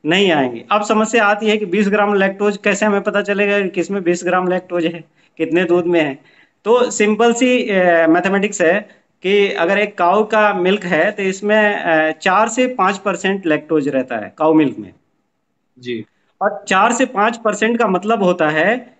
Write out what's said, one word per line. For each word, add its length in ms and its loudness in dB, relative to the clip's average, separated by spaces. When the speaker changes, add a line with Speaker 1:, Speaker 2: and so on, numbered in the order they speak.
Speaker 1:
नहीं 260 2
आएंगी। 380 -2
अब 120 2
समस्या 420 0
आती 220 0
है 100 2
कि 100 -4
बीस 220 0
ग्राम 260 0
lactose 420 0
कैसे 300 -2
हमें 140 0
पता 220 -2
चलेगा 380 -2
कि 80 -4
किसमें 340 -4
बीस 220 0
ग्राम 240 0
lactose 380 -4
है, 180 -6
कितने 260 0
दूध 220 0
में 140 2
है? 380 -6
तो 260 2
simple 420 2
सी, 380 0
अ, 360 4
mathematics 560 0
है 260 0
कि 300 2
अगर 260 0
एक 200 -4
काऊ 260 4
का 300 2
milk 300 0
है 280 0
तो 100 -8
इसमें, 540 0
अ, 360 0
चार 360 0
से 180 0
पाँच 320 -2
परसेंट 480 -2
lactose 420 0
रहता 280 -4
है 220 -10
cow 160 2
milk 240 2
में। 140 -16
Speaker 2:
जी। 280 -10
Speaker 1:
और 260 -4
चार 240 2
से 140 0
पाँच 300 -2
परसेंट 420 -2
का 100 0
मतलब 340 -2
होता 260 0
है 280 0